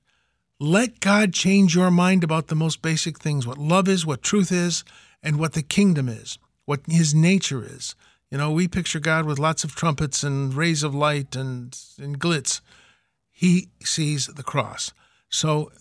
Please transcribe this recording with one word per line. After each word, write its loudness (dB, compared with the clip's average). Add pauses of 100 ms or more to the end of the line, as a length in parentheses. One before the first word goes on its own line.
(600)
Let 0
God 2
change 4
your 4
mind 4
about -2
the -2
most -2
basic -4
things, -4
what -10
love 2
is, 2
what -4
truth 0
is, 0 (400)
and -2
what -2
the -2
kingdom 2
is, -12 (280)
what -2
his 4
nature 2
is. -14 (340)
You -6
know, -2
we 2
picture -4
God 0
with -2
lots 0
of -10
trumpets -2
and -2
rays 0
of -2
light -2
and, -8 (200)
and -10
glitz. -2 (720)
He 2 (120)
sees -4
the -16
cross. -6 (440)
So -2 (120)